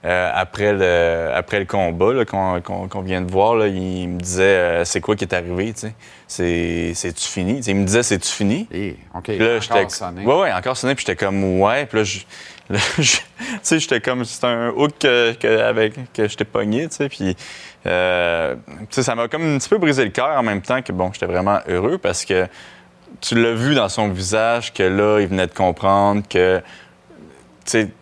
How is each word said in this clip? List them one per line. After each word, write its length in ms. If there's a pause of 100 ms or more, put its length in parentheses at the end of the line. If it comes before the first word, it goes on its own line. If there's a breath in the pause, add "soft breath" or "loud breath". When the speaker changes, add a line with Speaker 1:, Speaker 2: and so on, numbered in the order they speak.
Speaker 1:
euh, 280
après 380
le, 640
après 240
le 60
combat, 480
là, 120
qu'on, 360
qu'on, 260
qu'on 140
vient 200
de 80
voir, 260
là, 120
il 400
me 120
disait, 240
euh, « 420
C'est 160
quoi 160
qui 80
est 80
arrivé ? » 400
tu 80
sais. 140 (320 loud breath)
C'est, « 680
C'est-tu 320
fini ? » 300
Tu 60
sais, 80
il 60
me 80
disait, « 180
C'est-tu 260
fini ? » 420
Speaker 2:
Eh, 240 (180)
OK, 100
Speaker 1:
Puis 160
là, 180
Speaker 2:
encore 40
Speaker 1:
j'étais 280
Speaker 2:
sonné. 360
Speaker 1:
Ouais, 160
ouais, 120
encore 240
sonné, 180
puis 100
j'étais 120
comme, « 420
Ouais. » 280
Puis 100
là, 80
je 140 (500 loud breath)
là, 180
<laughs> 100
je, 200
tu 60 (380 loud breath)
sais, 180
j'étais 220
comme, 240
c'est 200
un 240
hook 300
que, 340
que, 280
avec, 520
que 140
je 80
t'ai 100
pogné, 420
tu 80
sais, 140
puis, 280 (480 loud breath)
euh, 680
tu 340
sais, 140
ça 100
m'a 140
comme 280
un 40
petit 100
peu 80
brisé 260
le 60
cœur 280
en 60
même 180
temps 200
que, 100
bon, 220
j'étais 140
vraiment 400
heureux 320
parce 260
que 220 (760 loud breath)
tu 140
l'as 180
vu 220
dans 140
son 200
visage 640
que 100
là, 360
il 80
venait 200
de 60
comprendre 720
que, 320 (1040 loud breath)
tu 60
sais 180 (120)